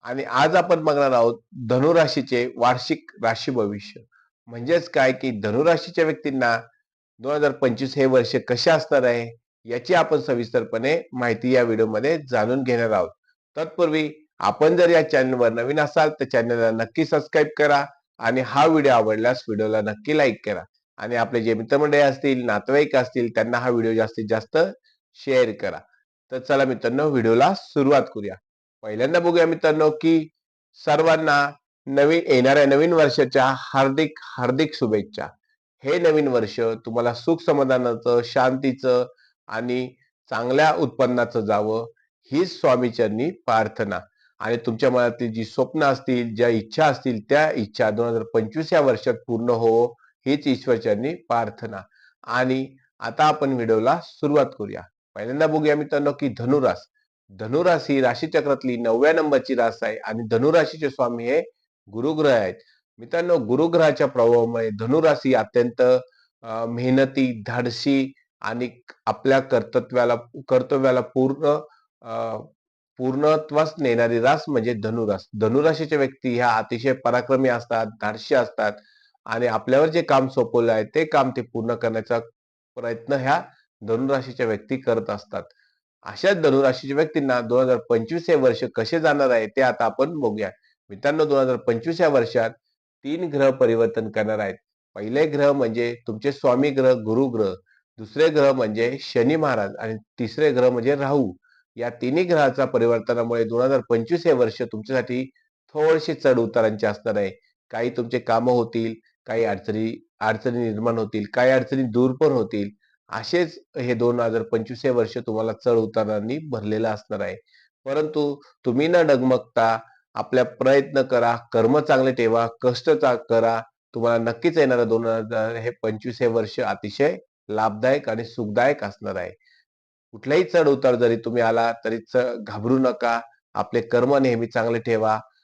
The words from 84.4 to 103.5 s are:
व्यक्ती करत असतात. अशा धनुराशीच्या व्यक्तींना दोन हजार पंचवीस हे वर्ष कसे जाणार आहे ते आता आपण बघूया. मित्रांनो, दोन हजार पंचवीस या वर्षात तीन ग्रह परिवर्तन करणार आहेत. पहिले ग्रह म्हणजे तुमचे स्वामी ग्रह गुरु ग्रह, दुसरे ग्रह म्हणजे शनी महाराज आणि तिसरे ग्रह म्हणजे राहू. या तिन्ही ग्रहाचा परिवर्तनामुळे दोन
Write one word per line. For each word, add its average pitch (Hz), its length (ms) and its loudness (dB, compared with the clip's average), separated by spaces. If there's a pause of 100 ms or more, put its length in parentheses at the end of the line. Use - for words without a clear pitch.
व्यक्ती 110 320 -4
करत 117 320 -2
असतात. 101 340 -10 (580)
अशा 175 320 -2
धनुराशीच्या 139 640 2
व्यक्तींना 143 460 0
दोन 120 220 0
हजार 127 140 2
पंचवीस 117 520 -2
हे 170 60 4
वर्ष 131 280 2 (120)
कसे 117 240 -2
जाणार 143 300 2
आहे 113 180 0
ते 117 140 -2
आता 123 240 0
आपण 143 340 -2
बघूया. 107 300 -4 (400)
मित्रांनो, 143 360 0
दोन 143 140 2
हजार 131 160 2
पंचवीस 120 460 -4
या 165 80 4
वर्षात 117 400 0 (540)
तीन 165 260 -6
ग्रह 139 220 2
परिवर्तन 113 600 0
करणार 107 280 -4
आहेत. 98 160 -6 (400)
पहिले 120 300 -2
ग्रह 143 260 2
म्हणजे 120 440 -2 (120)
तुमचे 117 240 -4
स्वामी 135 380 0
ग्रह 131 220 2
गुरु 117 360 0
ग्रह, 110 260 -2 (440)
दुसरे 139 320 0
ग्रह 143 220 4
म्हणजे 120 500 -2
शनी 127 340 0
महाराज 120 400 -2
आणि 110 220 -8 (220)
तिसरे 143 320 0
ग्रह 127 180 4
म्हणजे 123 260 0
राहू. 139 380 -2 (420)
या 117 140 -6
तिन्ही 123 340 -2
ग्रहाचा 143 420 2
परिवर्तनामुळे 117 800 0
दोन 117 180 -2